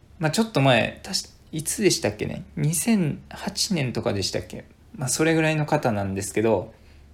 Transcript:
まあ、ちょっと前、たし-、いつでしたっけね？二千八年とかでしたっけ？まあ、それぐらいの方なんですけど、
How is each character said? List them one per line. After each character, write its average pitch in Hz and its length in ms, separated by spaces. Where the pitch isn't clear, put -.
ま 156 80
あ、 - 20
ち 220 120
ょ - 20
っ 220 80
と 147 80
前、 113 420
た - 100
し-、 - 160
い 160 140
つ - 180
で 185 80
し - 100
た 107 100
っ 101 60
け - 100
ね？ - 180
二 151 180
千 180 480
八 - 440
年 131 180
と 113 100
か 113 100
で 101 100
し - 80
た - 80
っ 107 80
け？ - 180
ま 131 120
あ、 - 20
そ - 160
れ 165 100
ぐ 160 80
ら 156 80
い 156 60
の 151 100
方 143 240
な 101 140
ん 98 100
で 98 80
す - 100
け 107 100
ど、 107 300